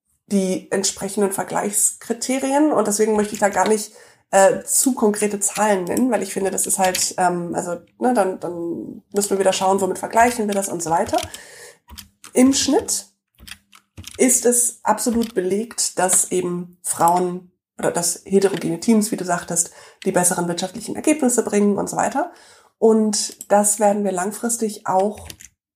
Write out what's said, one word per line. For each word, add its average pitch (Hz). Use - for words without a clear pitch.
die 190
entsprechenden 196
Vergleichskriterien. 254
Und 208
deswegen 214
möchte 208
ich -
da 202
gar 190
nicht, 214
äh, 196
zu -
konkrete 208
Zahlen 202
nennen, 240
weil 208
ich 196
finde, 196
das -
ist -
halt, 185
ähm, 175
also, 175
ne, 247
dann, 190
dann 170
müssen 202
wir 196
wieder 190
schauen, 190
womit 185
vergleichen 233
wir 202
das 196
und 170
so 156
weiter. 196
Im 262
Schnitt -
ist 240
es -
absolut 226
belegt, 196
dass 185
eben 175
Frauen 180
oder -
dass -
heterogene 180
Teams, 214
wie -
du 180
sagtest, 175
die 196
besseren 180
wirtschaftlichen -
Ergebnisse 247
bringen 202
und -
so 165
weiter. 208
Und 220
das 208
werden 208
wir 190
langfristig 214
auch 190